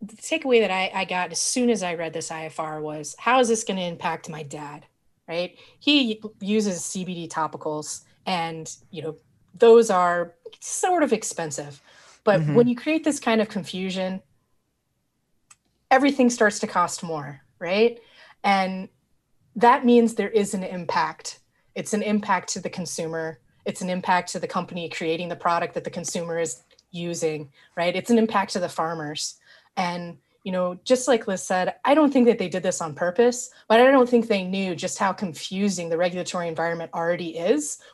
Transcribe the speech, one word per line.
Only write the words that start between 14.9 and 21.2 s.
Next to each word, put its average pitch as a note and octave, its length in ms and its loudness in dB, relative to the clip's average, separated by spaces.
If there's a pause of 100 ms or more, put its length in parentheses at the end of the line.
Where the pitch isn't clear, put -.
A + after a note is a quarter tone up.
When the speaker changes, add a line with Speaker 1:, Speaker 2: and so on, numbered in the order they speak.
Speaker 1:
everything C4 380 6
starts G#3+ 300 2
to A3+ 80 -6
cost F3 380 -2
more, D3+ 380 -8 (180)
right? G#3+ 400 0 (420)
And F#3+ 460 0 (680)
that B3 320 6
means A#3 280 6
there G3+ 140 -2
is G3+ 260 0
an F#3 100 -4
impact. E3 760 -6 (380)